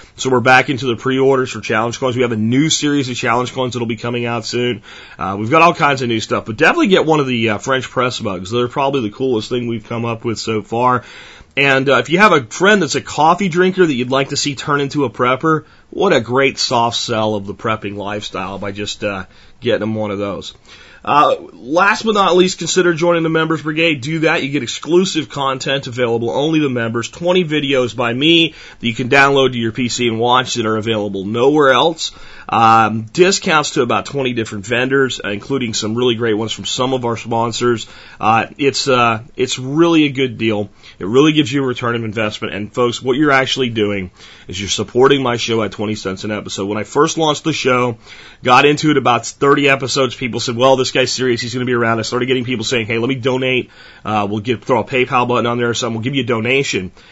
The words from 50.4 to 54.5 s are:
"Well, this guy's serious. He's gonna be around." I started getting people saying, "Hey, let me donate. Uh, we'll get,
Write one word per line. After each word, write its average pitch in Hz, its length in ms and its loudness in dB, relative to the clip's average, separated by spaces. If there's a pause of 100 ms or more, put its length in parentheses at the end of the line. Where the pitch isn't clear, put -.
"Well, 131 200 6
this 127 140 0
guy's 127 220 0
serious. 120 300 0
He's 117 120 -8
gonna 123 140 -4
be 127 60 0
around." 117 260 0
I - 20 -2
started 123 240 -4
getting 131 200 0
people 113 200 -4
saying, 113 220 -2
"Hey, 113 100 -2
let 117 120 -2
me 135 60 -2
donate. 127 540 -2 (340)
Uh, 104 240 -2
we'll 104 120 -4
get, 110 260 -4